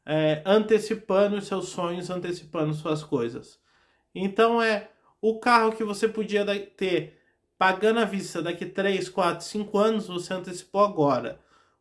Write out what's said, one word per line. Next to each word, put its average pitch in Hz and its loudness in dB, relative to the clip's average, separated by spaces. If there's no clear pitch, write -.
é, 156 0
antecipando 208 2
os 196 -6
seus 185 -6
sonhos, 175 -6
antecipando 175 -4
suas 151 -4
coisas? - -4
Então, 220 2
é, 214 0
o 220 0
carro 226 4
que 220 -4
você 208 0
podia 208 -2
da-, 208 -2
ter 180 -4
pagando 196 4
à 220 2
vista 180 -4
daqui 175 -6
três, 190 -2
quatro, 175 0
cinco 208 -4
anos, 214 2
você 175 -6
antecipou 185 -2
agora. 143 2